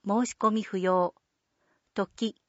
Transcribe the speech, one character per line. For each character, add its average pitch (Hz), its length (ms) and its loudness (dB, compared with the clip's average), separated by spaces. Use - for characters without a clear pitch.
申 220 180 2
し - 140 -8
込 220 140 2
み 220 100 0
不 190 160 -6
要。 185 360 2
時、 214 420 -4